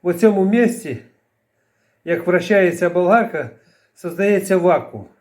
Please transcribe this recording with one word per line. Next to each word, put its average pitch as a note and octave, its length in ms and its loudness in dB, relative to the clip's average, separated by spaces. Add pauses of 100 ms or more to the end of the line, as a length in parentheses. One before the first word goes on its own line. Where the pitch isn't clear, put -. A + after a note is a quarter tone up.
в F3 100 -2
цьому F#3+ 320 2
місці, G3 520 -2 (1080)
як E3+ 220 -4
вращається F3+ 640 0
болгарка, F3+ 600 0 (460)
создається F#3+ 640 -2
вакуум. D3+ 480 0 (160)